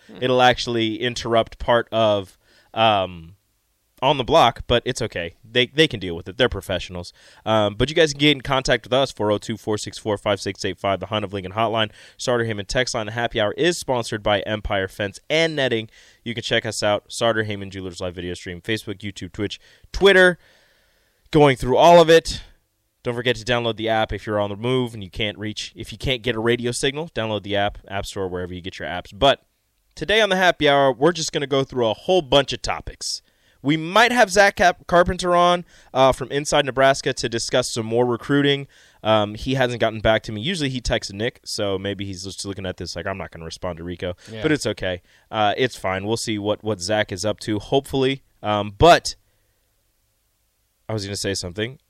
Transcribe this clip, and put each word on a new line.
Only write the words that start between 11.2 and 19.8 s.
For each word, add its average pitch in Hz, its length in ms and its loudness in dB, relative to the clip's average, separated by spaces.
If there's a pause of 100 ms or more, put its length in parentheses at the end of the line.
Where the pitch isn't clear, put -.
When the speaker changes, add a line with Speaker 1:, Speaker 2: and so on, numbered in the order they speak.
Speaker 2:
of 95 80 -10
Lincoln 92 200 -8
hotline. 110 380 -2 (280)
Starter 120 260 0
Heyman 104 220 -6
text - 280 -2
line. 113 120 -4
The 104 60 -10
Happy 117 280 -4
Hour 104 140 0
is 170 240 0
sponsored 117 440 -4
by 104 180 2
Empire 104 460 -4
Fence 98 320 -8 (120)
and 160 260 0
Netting. 120 320 -2 (360)
You 117 100 -6
can 117 80 -8
check 117 240 -2
us 107 160 -6
out, - 280 0
Starter 110 340 0
Heyman 101 260 -8
Jewelers 92 320 -10
live 90 120 -6
video 90 200 -8
stream, 87 260 -12
Facebook, 107 380 -6
YouTube, 98 340 -12
Twitch, 101 260 -6 (340)